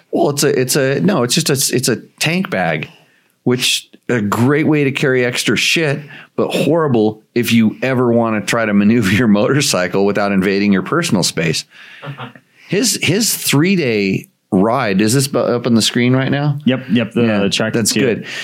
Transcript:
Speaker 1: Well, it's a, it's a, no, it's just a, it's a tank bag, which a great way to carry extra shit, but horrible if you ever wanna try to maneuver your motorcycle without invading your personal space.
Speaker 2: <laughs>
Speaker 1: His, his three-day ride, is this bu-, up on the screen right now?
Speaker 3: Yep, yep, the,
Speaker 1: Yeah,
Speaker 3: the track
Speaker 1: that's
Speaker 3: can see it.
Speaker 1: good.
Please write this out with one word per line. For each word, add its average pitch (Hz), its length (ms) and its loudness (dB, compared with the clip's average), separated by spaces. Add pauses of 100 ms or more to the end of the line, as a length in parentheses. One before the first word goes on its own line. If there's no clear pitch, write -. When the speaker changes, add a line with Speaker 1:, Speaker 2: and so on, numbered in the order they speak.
(100)
Speaker 1:
Well, 147 200 0
it's 143 120 -4
a, 143 160 2
it's 127 180 -2
a, 135 240 0
no, 175 220 0
it's 120 120 -2
just 165 160 -2
a, 135 260 -2
it's 127 120 -2
a 110 80 0 (220)
tank 180 300 -2
bag, 82 400 -4 (540)
which - 480 -2 (180)
a 123 140 0
great 123 440 2
way 147 180 2
to 135 60 2
carry 131 340 0
extra 120 320 -2
shit, 151 440 -2 (340)
but - 140 -2
horrible 143 720 0 (120)
if 117 180 0
you 113 300 2
ever 127 280 0
wanna 113 300 0
try 113 240 -2
to 107 80 0
maneuver 101 380 4
your 110 180 2
motorcycle 101 760 2
without 101 260 0
invading 98 400 2
your 95 100 2
personal - 400 0
space. 82 440 -4 (360)
Speaker 2:
<laughs> 139 120 -12 (540)
Speaker 1:
His, 214 340 -2
his 202 340 0
three-day 139 920 0 (240)
ride, 107 480 2
is 110 120 2
this 135 140 0
bu-, 135 140 -2
up 120 260 -2
on 120 80 2
the 110 80 4
screen 123 320 2
right 131 160 0
now? 143 260 -2 (100)
Speaker 3:
Yep, 127 240 0
yep, 113 240 0
the, 120 80 2
Speaker 1:
Yeah, 113 180 0
Speaker 3:
the 98 100 0
track 110 220 -2
Speaker 1:
that's 113 200 0
Speaker 3:
can 110 100 -2
see 135 60 2
it. 110 120 0
Speaker 1:
good. - 60 -14 (180)